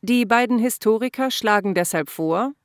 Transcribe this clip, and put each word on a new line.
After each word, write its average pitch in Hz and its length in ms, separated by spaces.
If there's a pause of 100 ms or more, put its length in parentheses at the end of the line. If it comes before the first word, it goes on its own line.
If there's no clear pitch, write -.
Die 240 240
beiden 233 340
Historiker 247 720
schlagen 208 420
deshalb 175 380
vor 175 420 (120)